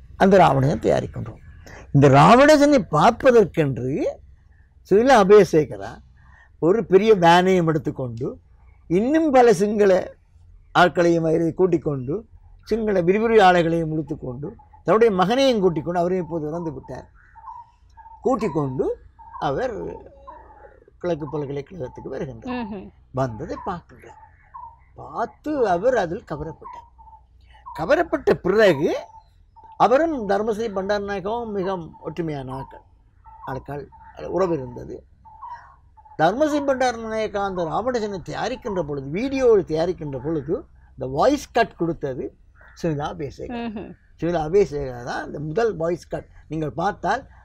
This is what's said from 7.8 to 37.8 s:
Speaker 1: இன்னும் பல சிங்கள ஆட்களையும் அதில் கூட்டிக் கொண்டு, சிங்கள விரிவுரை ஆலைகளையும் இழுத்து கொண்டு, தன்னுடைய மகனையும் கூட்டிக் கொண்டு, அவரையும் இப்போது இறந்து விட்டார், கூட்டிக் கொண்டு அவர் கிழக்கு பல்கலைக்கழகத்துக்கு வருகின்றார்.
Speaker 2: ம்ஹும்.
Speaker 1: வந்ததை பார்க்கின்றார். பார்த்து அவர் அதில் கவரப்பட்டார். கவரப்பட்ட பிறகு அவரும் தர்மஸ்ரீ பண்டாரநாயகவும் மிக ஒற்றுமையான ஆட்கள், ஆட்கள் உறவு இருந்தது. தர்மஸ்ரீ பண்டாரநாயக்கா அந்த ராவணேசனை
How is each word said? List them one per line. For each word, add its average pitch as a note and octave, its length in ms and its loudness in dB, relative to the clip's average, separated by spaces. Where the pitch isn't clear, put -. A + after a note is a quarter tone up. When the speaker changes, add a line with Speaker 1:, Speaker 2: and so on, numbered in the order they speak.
Speaker 1:
இன்னும் C#4 440 0
பல B3 220 6
சிங்கள G3+ 600 0
ஆட்களையும் E3+ 520 2
அதில் E3 300 0
கூட்டிக் F3 300 0
கொண்டு, C#3+ 420 -6
சிங்கள G#3+ 380 -2
விரிவுரை G#3+ 360 2
ஆலைகளையும் E3+ 540 4
இழுத்து D#3 260 -6
கொண்டு, C#3 380 -12
தன்னுடைய A3 300 4
மகனையும் A#3 460 2
கூட்டிக் D#3+ 260 0
கொண்டு, F3 140 -4
அவரையும் F3 260 -2
இப்போது D3+ 220 -6
இறந்து D#3+ 260 -8
விட்டார், - 360 -16
கூட்டிக் G#3+ 320 -2
கொண்டு D#3+ 440 -4
அவர் F3+ 600 -6
கிழக்கு D#3+ 340 -6
பல்கலைக்கழகத்துக்கு C#3+ 800 -10
வருகின்றார். E3+ 520 -10
Speaker 2:
ம்ஹும். G3+ 280 -14
Speaker 1:
வந்ததை C3 540 -8
பார்க்கின்றார். E3+ 540 -14
பார்த்து G#3+ 720 -4
அவர் G3 280 0
அதில் F#3 340 -4
கவரப்பட்டார். - 560 -12
கவரப்பட்ட C#4 600 0
பிறகு F#3+ 640 2
அவரும் B3+ 520 0
தர்மஸ்ரீ G#3+ 420 -4
பண்டாரநாயகவும் G3+ 800 -6
மிக F#3 380 -6
ஒற்றுமையான D#3 460 -8
ஆட்கள், C3 300 -14
ஆட்கள் C3+ 440 -12
உறவு F3 260 -2
இருந்தது. B2+ 500 -10
தர்மஸ்ரீ C#4+ 460 0
பண்டாரநாயக்கா A3+ 720 -4
அந்த F#3+ 260 -4
ராவணேசனை G3+ 580 -4